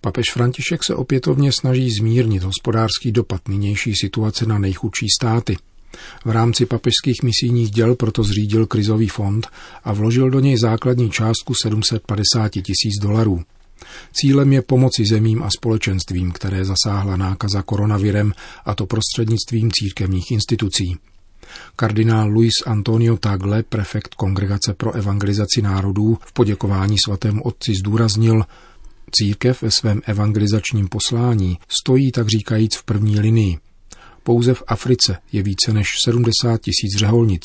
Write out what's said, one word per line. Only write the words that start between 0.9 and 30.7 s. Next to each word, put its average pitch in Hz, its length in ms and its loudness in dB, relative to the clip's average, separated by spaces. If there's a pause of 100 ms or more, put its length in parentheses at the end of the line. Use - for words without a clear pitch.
opětovně 139 580 0
snaží 127 380 0
zmírnit 110 520 0
hospodářský 110 680 -2
dopad 104 360 -2
nynější 101 520 -2
situace 107 460 -2
na 110 120 0
nejchudší 98 480 -2 (140)
státy. 113 360 0 (680)
V 117 60 -2
rámci 117 360 2
papežských 123 560 -2
misijních 120 480 0
děl 113 240 2
proto 113 280 -2
zřídil 107 440 2
krizový 107 420 0
fond 104 380 -2 (380)
a 110 80 -4
vložil 117 380 2
do 135 100 2
něj 135 180 4
základní 117 520 0
částku 113 520 -2
sedm 107 200 0
set 107 240 -2
padesáti 104 560 -2
tisíc 101 400 -4
dolarů. 101 400 2 (720)
Cílem 139 400 4
je 135 100 4
pomoci 127 440 2
zemím 110 360 2
a 98 140 -4
společenstvím, 95 760 -2
které 95 320 -4
zasáhla 98 520 -2
nákaza 95 460 -2
koronavirem, 104 680 0 (320)
a 107 100 -2
to 101 120 -6
prostřednictvím 110 840 -2
církevních 95 580 -4
institucí. 101 680 -2 (800)
Kardinál 110 520 2
Luis 113 240 4 (140)
Antonio 113 500 0
Tagle, 101 460 -2
prefekt - 520 -6
Kongregace 98 600 -2
pro 113 180 -4
evangelizaci 101 680 0
národů, 98 580 0
v - 120 -20
poděkování 101 720 0
svatému 104 380 -2
otci 117 380 -4
zdůraznil: 110 640 2 (680)
"Církev 110 520 0
ve 110 80 0
svém 107 360 0
evangelizačním 104 840 0